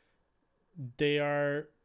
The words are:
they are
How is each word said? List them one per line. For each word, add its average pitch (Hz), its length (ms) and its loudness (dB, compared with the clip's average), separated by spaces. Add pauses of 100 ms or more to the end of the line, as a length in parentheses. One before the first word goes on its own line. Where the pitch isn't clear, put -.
(960)
they 147 220 2
are 147 500 0 (160)